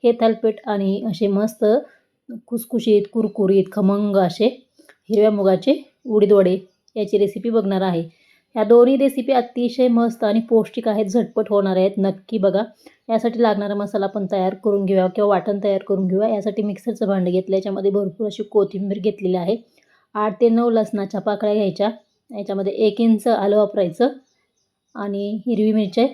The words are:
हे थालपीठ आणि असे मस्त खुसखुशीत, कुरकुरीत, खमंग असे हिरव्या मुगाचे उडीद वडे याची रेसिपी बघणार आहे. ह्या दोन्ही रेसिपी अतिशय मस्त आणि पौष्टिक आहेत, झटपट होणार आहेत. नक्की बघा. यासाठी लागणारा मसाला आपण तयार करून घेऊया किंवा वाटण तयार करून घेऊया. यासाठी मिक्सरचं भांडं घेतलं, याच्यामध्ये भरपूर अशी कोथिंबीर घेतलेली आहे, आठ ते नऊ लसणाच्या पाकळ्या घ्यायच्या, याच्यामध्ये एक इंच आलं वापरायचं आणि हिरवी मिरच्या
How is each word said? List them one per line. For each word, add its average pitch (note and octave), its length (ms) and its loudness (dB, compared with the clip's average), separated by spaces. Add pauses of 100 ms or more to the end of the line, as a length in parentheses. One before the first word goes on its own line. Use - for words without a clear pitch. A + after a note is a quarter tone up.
हे A#3 160 4
थालपीठ A3+ 360 0 (100)
आणि G3 400 -2
असे G#3 220 -2
मस्त G#3 360 0 (800)
खुसखुशीत, A3+ 560 0 (100)
कुरकुरीत, G3 600 0
खमंग G3+ 460 0
असे F#3 300 0 (640)
हिरव्या G#3+ 220 4
मुगाचे G3+ 480 2 (260)
उडीद G#3 260 4
वडे F#3+ 240 4 (400)
याची G#3 220 -2
रेसिपी G3+ 320 -2
बघणार G3 320 0
आहे. F3 200 -2 (520)
ह्या A3 100 0
दोन्ही A#3+ 320 6
रेसिपी C4 360 0
अतिशय B3 560 0
मस्त A#3 360 0
आणि A3 240 2
पौष्टिक A3+ 400 0
आहेत, G#3 180 0
झटपट G#3+ 420 -2
होणार G3 280 2
आहेत. F#3+ 220 2
नक्की F#3+ 400 -4
बघा. F#3+ 240 2 (460)
यासाठी A3+ 340 0
लागणारा G3+ 320 0
मसाला G3+ 320 -4
आपण G3 260 -6
तयार F#3+ 220 -2
करून G3+ 300 -2
घेऊया F#3+ 220 2
किंवा G3+ 220 0
वाटण G3+ 340 0
तयार G3 220 -2
करून F#3+ 220 -2
घेऊया. F#3+ 220 0
यासाठी G#3 340 -4
मिक्सरचं G#3 440 -6
भांडं F#3+ 240 0
घेतलं, F#3+ 260 -2
याच्यामध्ये G3 340 -2
भरपूर G3 360 -4
अशी G#3 180 -8
कोथिंबीर G3 540 -2
घेतलेली F#3+ 380 -2
आहे, F3+ 200 -2 (580)
आठ G#3+ 260 -4
ते A#3 80 4
नऊ A#3 220 2
लसणाच्या G#3+ 500 -2
पाकळ्या G#3 340 -2
घ्यायच्या, G#3 360 -2 (400)
याच्यामध्ये G3 420 -6 (100)
एक G#3 180 0
इंच A3+ 280 2
आलं G#3 280 2
वापरायचं G3+ 520 0 (880)
आणि G3+ 360 -6 (160)
हिरवी A3 260 0
मिरच्या G#3+ 420 0